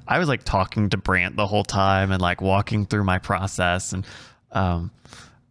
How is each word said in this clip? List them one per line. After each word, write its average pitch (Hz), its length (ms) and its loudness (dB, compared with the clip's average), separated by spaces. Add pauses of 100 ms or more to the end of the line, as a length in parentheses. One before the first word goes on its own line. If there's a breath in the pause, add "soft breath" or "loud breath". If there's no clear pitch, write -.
I 131 140 0
was, 180 80 0
like, 127 160 -2
talking 101 460 0
to 107 60 0
Brant 92 400 0
the 104 100 0
whole 104 180 0
time 98 480 2
and, 92 100 0
like, 87 180 0
walking 98 460 0
through 104 160 0
my 92 160 2
process 92 760 -2
and, 92 140 -6 (460 loud breath)
um, 90 400 0 (580 loud breath)